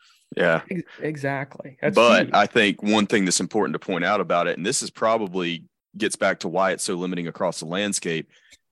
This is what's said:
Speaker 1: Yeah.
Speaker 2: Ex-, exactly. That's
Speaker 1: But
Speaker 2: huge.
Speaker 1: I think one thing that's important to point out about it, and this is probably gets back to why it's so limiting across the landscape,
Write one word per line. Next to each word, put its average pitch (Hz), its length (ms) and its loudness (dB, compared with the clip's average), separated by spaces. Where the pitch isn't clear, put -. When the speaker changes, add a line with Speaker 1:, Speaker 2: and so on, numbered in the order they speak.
Speaker 1:
Yeah. 82 240 2
Speaker 2:
Ex-, 180 120 -6
exactly. 139 800 -8
That's 151 140 0
Speaker 1:
But 113 320 6
Speaker 2:
huge. - 80 0
Speaker 1:
I 104 100 6
think 104 380 2
one 104 240 2
thing 101 180 2
that's 87 160 0
important 95 320 -2
to 80 60 -4
point 87 260 -4
out 101 160 2
about 87 280 0
it, 85 100 -2
and 85 80 -4
this 131 160 -2
is 101 80 -10
probably 92 760 -2
gets 101 180 -2
back 95 260 0
to 98 80 -6
why 92 240 0
it's - 120 -6
so 101 100 -4
limiting 90 320 -4
across 85 340 -4
the 82 60 -10
landscape, 90 640 -4